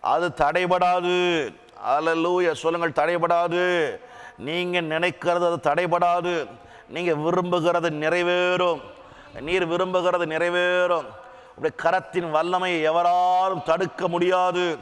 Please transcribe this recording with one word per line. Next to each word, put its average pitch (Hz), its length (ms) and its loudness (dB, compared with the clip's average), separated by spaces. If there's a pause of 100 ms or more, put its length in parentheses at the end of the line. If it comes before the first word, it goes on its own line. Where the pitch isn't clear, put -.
(120)
அது 165 140 0 (140)
தடைபடாது. 180 720 2 (760)
அல்லேலூயா. 165 580 2 (120)
சொல்லுங்கள், 165 380 -2
தடைபடாது. 170 640 0 (880)
நீங்க 175 260 -4 (180)
நினைக்கிறது 175 580 0
அது 170 80 -2 (100)
தடைபடாது. 175 640 0 (600)
நீங்க 175 160 -2 (140)
விரும்புகிறது 175 640 2 (140)
நிறைவேறும். 175 800 2 (680)
நீர் 180 260 0
விரும்புகிறது 180 600 0
நிறைவேறும். 175 760 2 (460)
உம்முடைய 156 200 -4 (100)
கரத்தின் 175 520 0
வல்லமையை 180 440 0 (100)
எவராலும் 180 800 2
தடுக்க 170 320 -2 (120)
முடியாது. 180 520 0 (160)